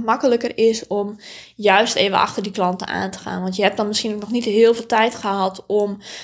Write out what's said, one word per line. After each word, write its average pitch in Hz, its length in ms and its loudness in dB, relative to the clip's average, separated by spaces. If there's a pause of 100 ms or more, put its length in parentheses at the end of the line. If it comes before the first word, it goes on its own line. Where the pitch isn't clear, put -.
makkelijker 240 540 0
is 226 280 2
om 202 300 -4 (400)
juist 208 380 4
even 196 240 2
achter - 240 0
die 196 100 -6
klanten 185 340 -2
aan 190 240 -6
te - 80 -12
gaan. 185 240 -8
Want 185 140 -4
je 208 60 -2
hebt 202 140 2
dan 214 100 -2
misschien 214 320 -4
nog 202 120 -10
niet 240 140 -2
heel 226 300 4
veel 226 120 -10
tijd 233 280 2
gehad 196 520 -4
om 202 320 -2 (240)